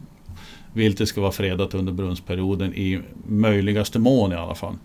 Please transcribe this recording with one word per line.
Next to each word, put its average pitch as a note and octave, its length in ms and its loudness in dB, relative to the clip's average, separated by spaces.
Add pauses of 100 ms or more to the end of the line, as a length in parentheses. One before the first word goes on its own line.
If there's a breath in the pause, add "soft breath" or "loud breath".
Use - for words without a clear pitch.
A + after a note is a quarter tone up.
(720 loud breath)
viltet G#2+ 360 2
ska - 120 -4
vara F#2+ 120 2
fredat F#2+ 420 0
under F#2+ 180 -2
brunstperioden F#2 840 -2
i F#2+ 260 0 (260)
möjligaste G#2 720 2
mån A2+ 340 4
i E2+ 40 -2
alla E2 180 -6
fall. F#2 200 -8 (100)